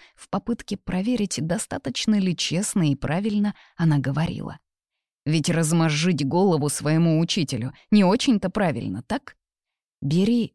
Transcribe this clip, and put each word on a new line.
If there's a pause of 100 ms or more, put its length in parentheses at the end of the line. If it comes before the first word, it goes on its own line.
(160)
в
попытке
проверить,
достаточно
ли
честно
и
правильно (220)
она
говорила. (640)
«Ведь
размозжить
голову
своему
учителю (200)
не
очень-то
правильно,
так?» (640)
«Бери